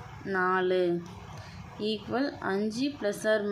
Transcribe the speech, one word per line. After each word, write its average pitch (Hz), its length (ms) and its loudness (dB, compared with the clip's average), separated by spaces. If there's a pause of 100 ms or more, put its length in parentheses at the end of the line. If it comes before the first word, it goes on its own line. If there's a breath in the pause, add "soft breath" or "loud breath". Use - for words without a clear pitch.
(380)
நாலு. 185 460 4 (1080 loud breath)
equal 214 340 0 (260)
அஞ்சு 214 320 0 (140)
plus 202 240 -2 (100)
or 214 60 6 (120)